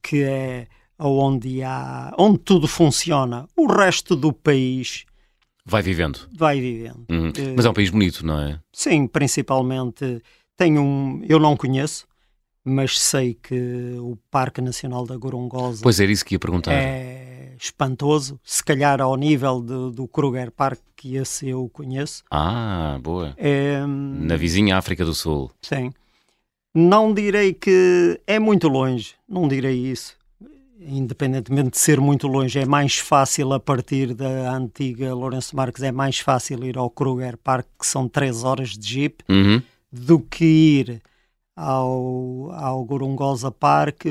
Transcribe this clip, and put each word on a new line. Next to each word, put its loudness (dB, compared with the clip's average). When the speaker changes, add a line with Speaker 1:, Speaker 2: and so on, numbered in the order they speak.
Speaker 1:
que -2
é -4
onde 0
há, -10
onde 8
tudo 4
funciona. 2
O 4
resto 4
do 2
país 0
Speaker 2:
Vai 0
vivendo. -2
Speaker 1:
vai 0
vivendo. -8
Speaker 2:
Uhum. 0
Speaker 1:
Eh, -6
Speaker 2:
Mas 4
é 6
um 0
país 2
bonito, 0
não -2
é? -6
Speaker 1:
Sim, 0
principalmente. -2
Tem 4
um, 0
eu 6
não 4
conheço, -4
mas 0
sei 0
que -6
o -10
Parque -2
Nacional -6
da -12
Gorongosa -6
Speaker 2:
Pois 4
era 4
isso 0
que -4
ia -2
perguntar. -2
Speaker 1:
é -6
espantoso, -2
se -6
calhar 2
ao 2
nível 0
do, -8
do -10
Kruger -4
Park, -2
que -12
esse -6
eu -6
conheço. -8
Speaker 2:
Ah, -2
boa. -6
Speaker 1:
É, -2
Speaker 2:
Na -4
vizinha 2
África -2
do -2
Sul. -4
Speaker 1:
Sim. -6
Não 6
direi 2
que 4
é 2
muito 4
longe, 0
não -2
direi 0
isso. -10
Independentemente -2
de -6
ser 4
muito 2
longe, 0
é 0
mais 2
fácil 2
a 0
partir -2
da -4
antiga -6
Lourenço -6
Marques, -4
é -2
mais -2
fácil -2
ir -6
ao -4
Kruger -4
Park, -2
que -6
são -4
três -4
horas -2
de -16
jeep, -4
Speaker 2:
Uhum. 6
Speaker 1:
do 4
que -4
ir 4
ao, -4
ao -6
Gorongosa -4
Park 2